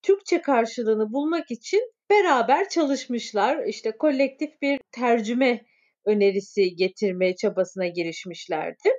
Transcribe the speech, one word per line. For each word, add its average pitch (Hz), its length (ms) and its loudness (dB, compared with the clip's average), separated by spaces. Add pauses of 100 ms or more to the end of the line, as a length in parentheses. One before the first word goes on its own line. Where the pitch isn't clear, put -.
Türkçe 381 400 2
karşılığını 226 720 0
bulmak 302 380 -2
için 427 420 -2 (160)
beraber 330 600 4
çalışmışlar. 262 960 -2
İşte 214 260 -4
kolektif 277 720 -2
bir 277 180 0 (120)
tercüme 240 760 0 (400)
önerisi 196 720 2
getirme 185 600 0
çabasına 185 520 -2
girişmişlerdi. 170 1120 -6